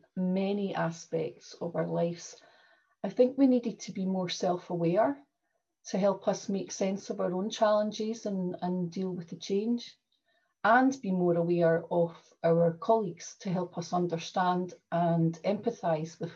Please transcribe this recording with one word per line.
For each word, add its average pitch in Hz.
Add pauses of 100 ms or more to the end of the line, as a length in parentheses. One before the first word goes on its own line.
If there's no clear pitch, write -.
(160)
many 190
aspects -
of 170
our 170
lives, 170 (640)
I 202
think 254
we 277
needed 240
to -
be 190
more 185
self-aware 180 (720)
to -
help 190
us 180
make 196
sense 190
of 202
our 185
own 190
challenges 214
and, 185
and 180
deal 185
with 175
the -
change, 220 (720)
and 262
be 190
more 180
aware 170
of 170 (280)
our 170 (100)
colleagues 214
to 196
help 175
us 170
understand 180 (180)
and 165
empathise 175
with 170